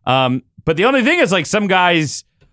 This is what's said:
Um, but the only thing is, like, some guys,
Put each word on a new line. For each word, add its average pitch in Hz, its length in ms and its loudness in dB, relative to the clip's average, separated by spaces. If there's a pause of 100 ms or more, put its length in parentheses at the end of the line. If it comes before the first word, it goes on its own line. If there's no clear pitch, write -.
Um, 127 360 0 (220)
but 156 120 -2
the 185 100 0
only 262 160 2
thing 330 180 0
is, 202 120 2
like, 180 140 0
some 208 200 -2
guys, 175 580 0 (280)